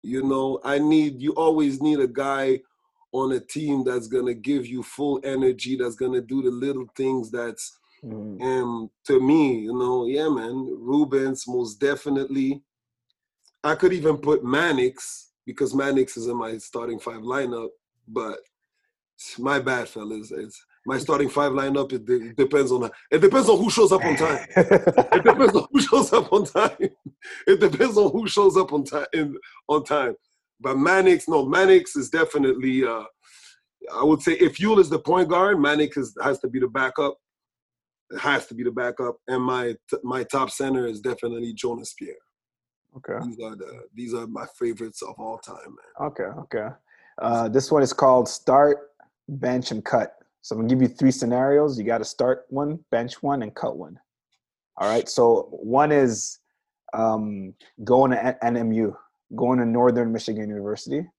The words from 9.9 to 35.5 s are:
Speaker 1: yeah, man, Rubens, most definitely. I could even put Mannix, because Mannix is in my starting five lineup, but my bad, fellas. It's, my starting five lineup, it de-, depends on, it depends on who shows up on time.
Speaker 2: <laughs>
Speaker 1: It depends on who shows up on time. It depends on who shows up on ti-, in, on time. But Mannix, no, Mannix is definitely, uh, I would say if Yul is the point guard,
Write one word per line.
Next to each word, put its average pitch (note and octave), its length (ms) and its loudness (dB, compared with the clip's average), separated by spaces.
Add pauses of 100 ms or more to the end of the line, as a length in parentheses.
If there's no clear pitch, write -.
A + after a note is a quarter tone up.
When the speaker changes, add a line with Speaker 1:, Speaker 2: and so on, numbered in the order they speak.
Speaker 1:
yeah, D3 220 -2
man, B2+ 380 -4 (120)
Rubens, C3+ 680 -2
most A#2+ 320 -4
definitely. C#3 840 -2 (1000)
I D#3 140 0
could F#3 180 4
even D3+ 240 0
put C#3 260 0
Mannix, C3 840 -2 (160)
because B2 280 -6
Mannix C#3 440 0
is A2+ 80 -8
in A#2+ 100 -4
my A2+ 220 -8
starting A#2 400 -10
five A2+ 240 -12
lineup, A#2+ 480 -6 (360)
but A2 340 -8 (1000)
my C#3 200 -2
bad, B2+ 300 -2
fellas. G#2+ 440 -12
It's, G#2 300 -14 (220)
my C3 140 -6
starting C#3 320 0
five C#3+ 220 0
lineup, C3+ 420 -2
it A2+ 100 -8
de-, A#2 300 -2
depends C#3 380 2
on, A#2+ 180 -2 (200)
it - 120 4
depends G#3+ 260 6
on G#3+ 80 8
who G3 140 0
shows G#3 200 6
up F#3+ 140 4
on D3+ 120 0
time. D#3 340 -2
Speaker 2:
<laughs> - 60 0
Speaker 1:
It - 680 4
depends - 300 6
on - 180 2
who C#4 80 4
shows - 320 2
up - 180 2
on G#3 140 4
time. A3 320 0 (680)
It F#3+ 140 6
depends G#3 360 2
on G#3 160 4
who G#3+ 160 -2
shows G3 300 4
up F#3+ 160 2
on C#3+ 100 -2
ti-, C#3+ 300 -6
in, D3+ 240 -4 (280)
on D3 180 0
time. C3 300 -2 (460)
But C3 160 -2
Mannix, F3+ 500 4
no, D3+ 200 2
Mannix F3+ 500 4
is C3 140 -4
definitely, C3 760 0
uh, A2+ 200 -4 (920)
I A#2+ 100 -2
would D3+ 160 4
say E3+ 120 0
if D#3+ 260 2
Yul G#3 200 4
is E3 120 6
the D#3 80 -2
point F3 320 0
guard, F#3 280 2